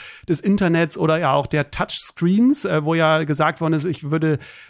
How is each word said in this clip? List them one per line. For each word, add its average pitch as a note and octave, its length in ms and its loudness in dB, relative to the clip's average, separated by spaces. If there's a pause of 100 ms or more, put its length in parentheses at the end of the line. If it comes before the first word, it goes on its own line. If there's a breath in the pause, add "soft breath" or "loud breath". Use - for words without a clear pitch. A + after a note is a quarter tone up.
(280 loud breath)
des E3+ 120 0
Internets E3+ 580 2
oder D#3+ 200 2
ja C#3+ 140 0
auch C#3+ 140 2
der D3 240 -2
Touchscreens, G#3 920 0
äh, D#3 200 -2
wo E3 120 0
ja D#3+ 260 2
gesagt D3+ 380 -2
worden D#3+ 140 0
ist, D3+ 100 -2
ich D3 260 -6
würde, D#3 300 0 (300 loud breath)